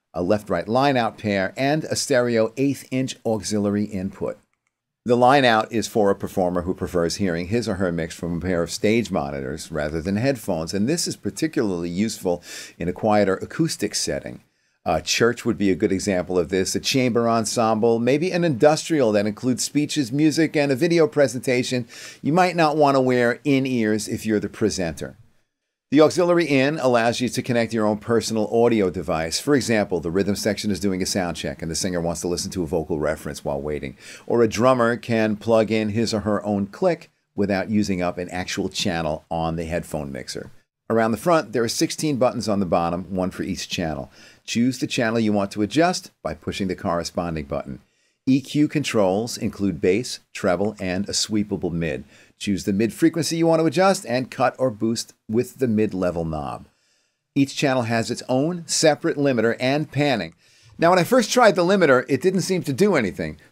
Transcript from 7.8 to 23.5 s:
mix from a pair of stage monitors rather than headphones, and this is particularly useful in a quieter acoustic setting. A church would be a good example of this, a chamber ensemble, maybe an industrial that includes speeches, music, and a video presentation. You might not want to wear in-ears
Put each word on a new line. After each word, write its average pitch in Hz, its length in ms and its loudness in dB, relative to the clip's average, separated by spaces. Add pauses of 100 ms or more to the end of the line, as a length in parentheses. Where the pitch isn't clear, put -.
mix 82 240 -6
from 85 220 -6
a 80 40 -6
pair 87 200 0
of 82 100 -4
stage 110 380 0
monitors 71 640 -6
rather 78 300 -2
than 98 160 -2
headphones, 104 560 -2
and 104 160 0
this 170 180 -2
is - 80 -8
particularly 98 720 -2
useful 92 540 -2 (340)
in 87 120 -2
a 90 40 -2
quieter 104 420 2
acoustic - 600 -4
setting. 69 460 -6 (420)
A 82 160 0
church - 460 0
would 95 140 -2
be 101 100 2
a 92 60 4
good 95 160 0
example 92 480 0
of 80 100 0
this, 95 240 0
a 101 60 -4
chamber 120 500 0
ensemble, 113 720 2
maybe 143 320 0
an 170 120 0
industrial 147 680 4
that 104 160 2
includes 110 360 -2
speeches, 143 480 -2
music, 151 440 2
and 143 160 2
a 131 40 4
video 165 320 4
presentation. 127 800 0 (360)
You 139 100 0
might 180 220 2
not 156 220 2
want 139 180 6
to 131 60 6
wear 123 420 2
in-ears 127 640 2